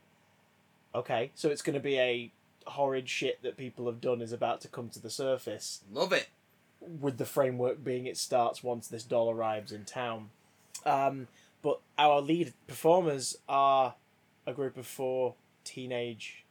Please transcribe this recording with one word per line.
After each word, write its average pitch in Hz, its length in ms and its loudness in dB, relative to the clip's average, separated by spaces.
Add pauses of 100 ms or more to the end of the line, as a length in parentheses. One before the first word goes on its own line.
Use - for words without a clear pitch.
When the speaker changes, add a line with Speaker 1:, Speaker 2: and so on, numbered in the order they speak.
(920)
Speaker 1:
okay, 123 400 -2
so - 160 0
it's 147 140 0
gonna 143 160 -2
be 135 180 2
a 123 340 2 (360)
horrid 131 420 0
shit - 320 -2
that 127 160 -6
people 123 300 -8
have 117 140 -4
done 123 200 0
is 113 120 -8
about 120 280 0
to - 60 -14
come 120 220 -10
to - 100 -16
the 117 100 -12
surface. 123 720 -4 (100)
Speaker 2:
Love 170 220 0
it. - 140 2 (540)
Speaker 1:
With 143 360 -4
the 131 80 -4
framework 127 580 0
being 127 220 -4
it 107 120 -8
starts 120 460 0
once 120 240 -6
this 113 160 -10
doll 117 280 2
arrives 110 400 -2
in 104 140 -10
town. 113 440 -6 (560)
Um, 139 440 2 (340)
but 143 160 0 (180)
our 147 240 8
lead 151 320 0 (140)
performers 156 680 4 (120)
are 135 460 4 (500)
a 131 80 -4
group 131 240 -4
of 123 80 -12
four 127 480 -2 (300)
teenage 120 880 -6